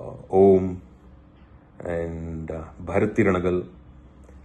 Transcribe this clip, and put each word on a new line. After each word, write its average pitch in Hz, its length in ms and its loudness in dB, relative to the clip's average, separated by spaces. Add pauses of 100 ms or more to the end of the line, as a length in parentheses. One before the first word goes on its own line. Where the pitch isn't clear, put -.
(300)
ಓಂ, 95 520 4 (1040)
and, 82 680 -8
ಆ, 80 320 -14
ಭರತಿ 104 380 0
ರಣಗಲ್, 90 420 0 (800)